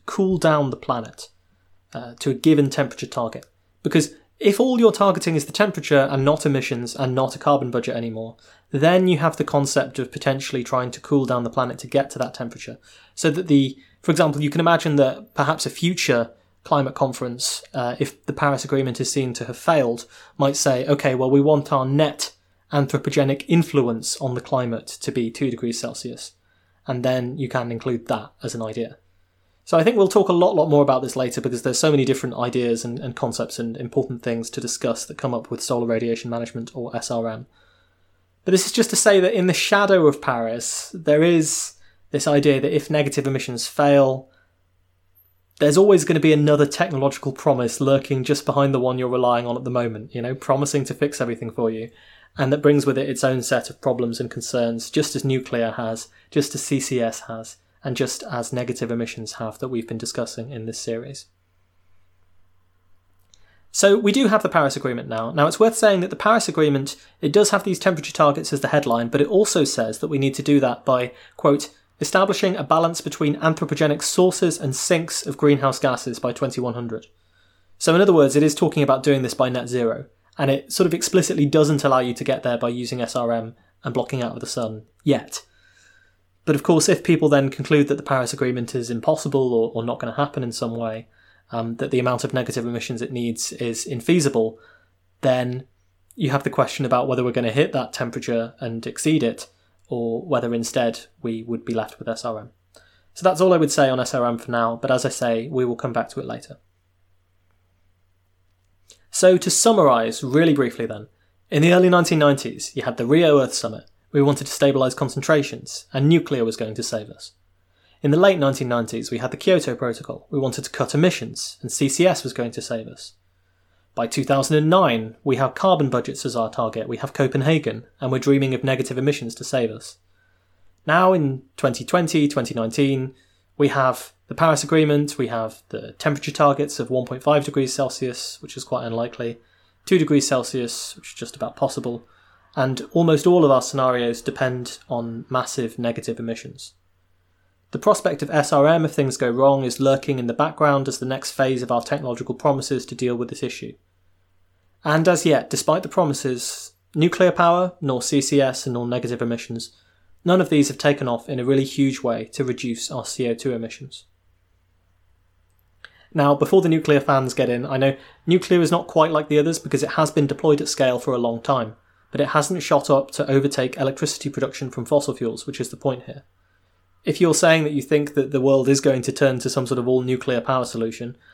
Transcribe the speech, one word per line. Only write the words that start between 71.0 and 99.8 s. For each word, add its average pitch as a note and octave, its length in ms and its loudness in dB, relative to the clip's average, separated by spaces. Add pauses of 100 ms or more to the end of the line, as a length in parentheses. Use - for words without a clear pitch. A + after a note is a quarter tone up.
quote, D3 320 2 (300)
"establishing F#3+ 560 0
a E3 80 -6
balance E3 380 2
between D3 340 -2
anthropogenic D#3 640 0
sources F3+ 580 2
and C3 160 -4
sinks - 520 -2
of C#3 100 -8
greenhouse C#3 400 2
gases B2+ 420 -2
by A#2+ 120 -2
twenty B2 300 -4
one A#2+ 120 -4
hundred." A2+ 340 -8 (720)
So - 160 2
in F3 80 6
other G3+ 120 6
words, C#3 220 6
it D3+ 80 6
is D3+ 120 4
talking D3+ 260 0
about C3 220 2
doing C3+ 200 2
this A#2+ 100 -4
by B2+ 160 0
net B2 180 -6
zero, A#2+ 380 -2 (320)
and C#3 120 2
it C3+ 220 -2
sort F3+ 160 2
of D#3+ 60 0
explicitly E3 520 2
doesn't D3 380 4
allow C3+ 160 4
you B2 140 -2
to - 100 -10
get C3 200 -2
there A#2+ 140 0
by A#2+ 120 -2
using B2 320 -6
S A2+ 140 -6
R A#2 180 0
M A2+ 220 -6 (280)
and C3 100 -6
blocking B2+ 300 -2
out A#2 120 -6
of A#2 40 -12
the A#2+ 80 -10
sun A2 360 -6 (200)
yet. - 400 0 (1000)
But D3+ 100 2
of C#3+ 80 -4
course, E3 260 4
if E3+ 160 2
people D3+ 240 4
then C#3 200 4
conclude C#3+ 380 2
that C#3+ 80 0
the - 80 -6
Paris B2+ 300 -2
Agreement B2 420 -4
is A#2+ 140 -4
impossible C3+ 640 0
or, A2+ 200 2
or A2+ 100 -4
not A#2+ 160 -6
gonna A2+ 160 -8
happen D3 280 -4
in A#2 80 -6
some A#2 240 -6
way, A2+ 320 -8 (440)
um, A#2 260 -6
that C3 120 -6
the B2 100 0
amount B2 260 0
of A2 80 -6
negative B2 320 -4
emissions A#2 360 -6
it C3 120 -8
needs A#2+ 400 -4
is A#2 320 -6
infeasible, C#3 720 0 (640)
then B2+ 440 0 (500)
you D#3 160 -2
have C#3 120 0
the - 60 -4
question - 340 -2
about B2+ 240 0
whether B2+ 160 0
we're B2 80 0
gonna A#2+ 200 0
hit C#3+ 200 2
that B2 220 -4
temperature A#2 640 -6
and A2+ 260 -8
exceed D3+ 380 0
it, - 240 -4 (400)